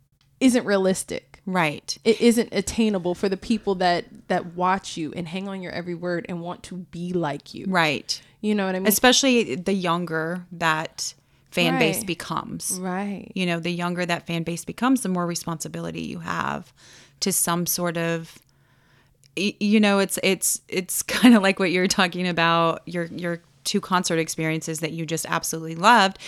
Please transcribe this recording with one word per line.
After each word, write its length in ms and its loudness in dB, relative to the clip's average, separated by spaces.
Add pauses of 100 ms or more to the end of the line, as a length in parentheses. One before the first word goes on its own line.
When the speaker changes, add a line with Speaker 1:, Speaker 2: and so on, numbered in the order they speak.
(400)
Speaker 1:
isn't 240 6
realistic. 840 0
Speaker 2:
Right. 560 -2
Speaker 1:
It 180 2
isn't 320 4
attainable 640 0
for 140 -2
the 80 -2
people 400 -2
that, 520 -2
that 260 -2
watch 420 -2
you 180 -6
and 140 -8
hang 200 -8
on 140 -8
your 100 -10
every 220 -6
word 340 -4
and 120 -6
want 240 -10
to 140 -12
be 340 -8
like 420 -2
you. 140 -10
Speaker 2:
Right. 520 0 (200)
Speaker 1:
You 140 0
know 120 0
what 80 -2
I 60 -2
mean? 80 2
Speaker 2:
Especially 680 4
the 200 -2
younger 760 -2
that 640 -4 (360)
fan 280 2
base 200 2
Speaker 1:
Right. 80 -8
Speaker 2:
becomes. 720 -6
Speaker 1:
Right. 540 -6
Speaker 2:
You 120 0
know, 140 0
the 100 -4
younger 360 -2
that 200 -4
fan 160 -2
base 220 -6
becomes, 380 0
the 60 -4
more 180 0
responsibility 760 -6
you 180 -8
have 520 -6 (480)
to 120 0
some 340 0
sort 300 -4
of, 420 -4 (1000)
y-, 240 0
you 200 6
know, 200 4
it's, 220 0
it's, 460 2
it's 340 -4
<laughs> 20 -4
kinda 360 8
like 180 2
what 120 2
you're 180 2
talking 400 0
about, 580 2
your, 200 -4
your 340 -6 (240)
two 160 0
concert 380 0
experiences 600 -2
that 140 -4
you 120 -6
just 240 -4
absolutely 460 -4
loved. 540 4